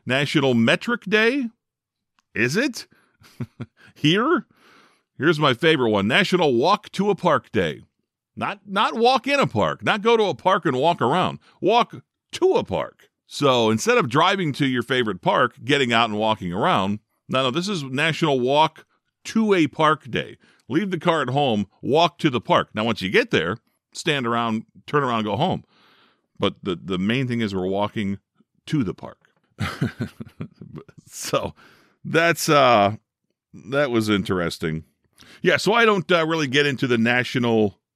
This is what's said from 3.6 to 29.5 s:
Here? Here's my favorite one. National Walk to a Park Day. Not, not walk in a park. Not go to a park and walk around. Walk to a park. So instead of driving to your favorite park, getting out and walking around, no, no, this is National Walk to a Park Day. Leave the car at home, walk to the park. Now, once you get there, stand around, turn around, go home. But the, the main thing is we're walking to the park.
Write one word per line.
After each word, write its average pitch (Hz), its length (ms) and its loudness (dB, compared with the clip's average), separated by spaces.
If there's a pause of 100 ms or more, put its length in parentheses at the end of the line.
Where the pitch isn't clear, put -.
Here? 214 520 0 (680)
Here's 151 240 0
my 139 140 2
favorite 135 360 2
one. 101 160 2
National 170 480 2
Walk 165 380 0
to 202 180 -2
a 196 60 0
Park 151 340 0
Day. 80 320 -4 (540)
Not, 151 300 -8
not 220 280 -2
walk 254 320 2
in 277 140 2
a 202 80 2
park. 82 340 -2
Not 190 200 -2
go 233 140 4
to 220 80 2
a 175 100 -2
park 185 300 0
and 135 120 0
walk 160 240 0
around. 123 380 0 (220)
Walk 214 440 0 (280)
to 370 200 0
a 202 100 0
park. - 460 -8 (180)
So 123 440 2
instead 156 280 2
of 165 100 0
driving 165 460 0
to 147 120 -2
your 127 160 -2
favorite 117 380 -2
park, 160 340 0 (100)
getting 131 280 0
out 117 180 2
and 104 80 -4
walking 107 340 -2
around, 107 460 0 (300)
no, 131 160 -2
no, 127 60 0
this 170 180 -4
is 185 140 -4
National 143 560 0
Walk 143 480 0 (380)
to 220 300 0
a 165 140 4
Park 151 420 0
Day. 82 260 -6 (320)
Leave 185 220 -2
the 180 80 -4
car 165 240 0
at 123 80 -6
home, 123 360 0 (140)
walk 156 380 0
to 156 120 0
the 120 100 -2
park. 127 340 0
Now, 107 100 -2
once 117 160 -2
you 92 100 -4
get 226 200 0
there, 92 260 -2 (360)
stand 143 340 -4
around, 117 400 -2 (200)
turn 147 160 -2
around, 117 220 -2
go 104 120 -4
home. 131 280 -2 (760)
But 95 240 -2
the, 95 100 -2
the 90 240 -6
main 120 300 -2
thing 117 120 -4
is 104 140 -4
we're 92 140 -2
walking 98 500 -4 (480)
to 147 160 -2
the 90 120 -6
park. - 360 -20 (280)